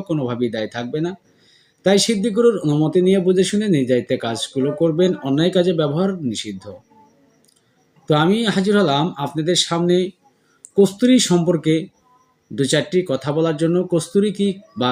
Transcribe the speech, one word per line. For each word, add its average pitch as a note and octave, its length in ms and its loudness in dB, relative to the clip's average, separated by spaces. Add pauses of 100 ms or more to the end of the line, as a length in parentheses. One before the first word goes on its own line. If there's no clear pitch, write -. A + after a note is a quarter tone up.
কোনোভাবেই B2 440 -2
দায়ী A2 200 -6
থাকবে A#2+ 320 -8
না। E3+ 100 -4 (760)
তাই G3 140 4
সিদ্ধিগুরুর A3 640 2
অনুমতি D3+ 400 2
নিয়ে F#3+ 180 4
বুঝে F#3 240 2
শুনে G#3 260 -2
নিজ C#3+ 180 2
দায়িত্বে B2 300 0
কাজগুলো A#2+ 560 -4
করবেন, E3 380 2 (120)
অন্যায় D3 280 0
কাজে F3+ 220 2
ব্যবহার D#3+ 360 0 (120)
নিষিদ্ধ। G#2+ 440 -8 (1400)
তো - 60 0
আমি E3+ 220 2 (100)
হাজির F#3+ 300 0
হলাম D3+ 280 2 (120)
আপনাদের D#3 400 -2
সামনে F3 380 0 (800)
কস্তুরী G3+ 440 4
সম্পর্কে E3+ 560 2 (760)
দু A2 140 -4
চারটি D#3 380 0
কথা C3+ 280 -4
বলার D#3+ 260 -2
জন্য। E3 200 0 (100)
কস্তুরী G3 440 0
কি, G3 160 -2 (300)
বা B2 140 0